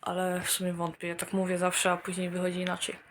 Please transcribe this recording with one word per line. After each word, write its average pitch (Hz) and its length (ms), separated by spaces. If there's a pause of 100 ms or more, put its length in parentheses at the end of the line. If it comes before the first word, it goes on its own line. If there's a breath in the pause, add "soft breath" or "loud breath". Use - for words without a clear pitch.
Ale 180 400
w - 80
sumie 180 240
wątpię, 170 340
ja 170 80
tak 170 180
mówię 185 240
zawsze, 180 340
a 180 60
później 180 320
wychodzi 180 320
inaczej. 180 340 (160)